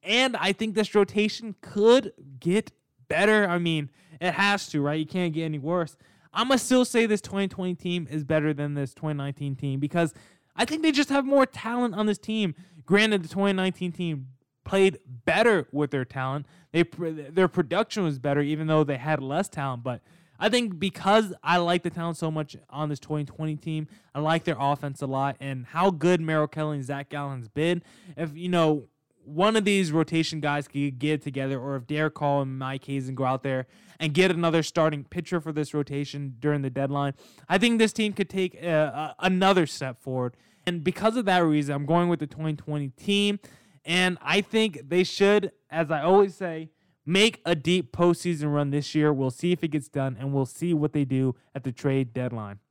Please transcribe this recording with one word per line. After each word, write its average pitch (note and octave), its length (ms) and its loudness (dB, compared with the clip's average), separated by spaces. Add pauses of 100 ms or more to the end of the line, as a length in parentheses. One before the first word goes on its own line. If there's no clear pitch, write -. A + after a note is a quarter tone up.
and A#3+ 340 2
I F3 160 0
think A3 220 -4
this G#3 200 0
rotation G#3 680 0
could A3 520 4 (280)
get F#3+ 320 0 (360)
better. G3+ 400 4
I F3 100 0
mean, D#3+ 320 -2 (300)
it F3 120 -2
has G3+ 360 0
to, D3+ 120 -2
right? D3 180 0
You D#3 80 -4
can't F3+ 260 -2
get D#3+ 120 -4
any D#3 140 -6
worse. D#3+ 380 -4 (380)
I'ma B3+ 220 2
still B3+ 280 4
say A#3 220 2
this G#3 140 2
twenty G3 280 -4
twenty F#3 260 -4
team F3 360 -4
is D3+ 140 -4
better D#3 280 0
than D3 220 -4
this C#3+ 200 -6
twenty D3+ 220 -6
nineteen C#3 380 -6
team C3+ 260 -4
because D#3 340 0 (420)
I A3 80 2
think D#4 180 -4
they D#4+ 100 4
just C#4 180 2
have C#4 140 2
more C4+ 220 6
talent A#3+ 480 -2
on G#3+ 120 0
this G#3 120 2
team. G#3+ 360 -2 (300)
Granted, G#3 380 4
the D#3+ 60 -12
twenty G3 240 0
nineteen F#3 400 -2
team D#3 360 -6 (360)
played G3 340 4 (260)
better F#3+ 480 4
with C#3+ 180 0
their C3+ 140 -2
talent. C3+ 420 -6 (240)
They E3+ 140 4
pr-, E3+ 260 -8
their D#3+ 380 2
production F3+ 560 0
was D3 140 0
better, C#3+ 220 0
even D3+ 260 -2
though D#3 180 4
they C#3 120 -4
had C#3+ 260 -2
less D3 260 -2
talent. C3 340 -8
But B2 200 -8 (360)
I G#3 100 2
think A3 300 0
because G3 640 2
I E3+ 160 2
like E3+ 240 0
the F3 80 -4
talent E3+ 260 -6
so D#3+ 140 -4
much D#3 260 -6 (140)
on D3+ 180 -6
this D3 120 -6
twenty D3+ 240 -6
twenty D#3 320 -8
team, D#3 320 -8 (260)
I C#3+ 60 -6
like D#3+ 240 2
their D#3 140 -2
offense C#3 440 -2
a C#3+ 40 -6
lot, C3+ 320 -2
and C3 280 -10
how F3+ 240 2
good E3+ 300 2
Merrill D#3 280 0
Kelly D3+ 280 -4
and C3+ 80 -6
Zach C#3 260 -10
Gallen's C#3 380 -8
been. E3+ 340 0 (340)
If, D#3 200 -8
you F3 120 -8
know, D#3+ 400 2 (360)
one F#3 320 0
of G#3+ 80 2
these F#3+ 280 2
rotation D#3+ 480 0
guys D3 260 -2
could C#3+ 320 -4
get D3 240 -2
together, C3+ 380 -6
or C#3 160 -6
if A#2+ 100 -10
Derek D3+ 320 -2
Hall C#3+ 240 0
and C3 160 -8
Mike C3+ 260 -8
Hazen C3+ 300 -6
go C3 100 -2
out B2+ 180 -2
there C3 240 -4 (340)
and D#3 140 -2
get F#3 180 4
another E3 320 2
starting D3+ 400 0
pitcher E3+ 360 -6
for D#3 120 -8
this D3 220 -4
rotation C#3 640 -6
during D3 220 0
the C3+ 80 -4
deadline, C#3 440 -2 (340)
I F3+ 100 4
think A#3 200 4
this A3 140 4
team G#3+ 200 -2
could G3+ 160 -4
take F#3+ 340 -4
a, E3+ 60 -4
a, D3+ 520 0
another F#3 460 4
step C3 340 -8
forward. B2+ 360 -4 (300)
And F3 160 -4
because G3+ 340 0
of B3 100 -2
that F#3 140 4
reason, D3+ 340 2
I'm C#3+ 120 -4
going F3 220 2
with E3+ 120 0
the D3+ 80 -6
twenty D#3 260 -6
twenty D3 360 -6
team. G3+ 500 0 (440)
And F3+ 380 0
I F3+ 200 0
think F3+ 460 -2
they F3 140 2
should, G3 480 2 (180)
as D#3 220 -2
I D3+ 120 -2
always F#3+ 340 4
say, E3 340 -8 (340)
make G3 400 4
a F3 120 2
deep E3 340 0
postseason E3+ 640 0
run D3 160 0
this C#3+ 240 -4
year. D3+ 180 4
We'll C3 200 0
see F3 180 -2
if F3 140 0
it D#3 80 -2
gets D3 160 -4
done, C3+ 320 -4
and C#3 120 -6
we'll C3+ 140 2
see F3 260 -4
what D3+ 200 0
they D3 120 0
do C3 300 0 (180)
at C3+ 120 -10
the C3 80 -4
trade C3+ 400 -2
deadline. A2+ 480 -8 (100)